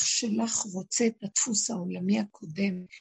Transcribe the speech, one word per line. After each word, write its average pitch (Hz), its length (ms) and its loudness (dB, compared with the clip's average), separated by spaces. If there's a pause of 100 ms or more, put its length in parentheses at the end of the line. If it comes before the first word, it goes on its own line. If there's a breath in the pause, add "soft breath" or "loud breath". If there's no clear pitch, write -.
שלך 226 520 0 (160)
רוצה 190 340 0
את 226 160 0
הדפוס 208 480 0
העולמי 185 480 2
הקודם, 190 640 -2 (160 loud breath)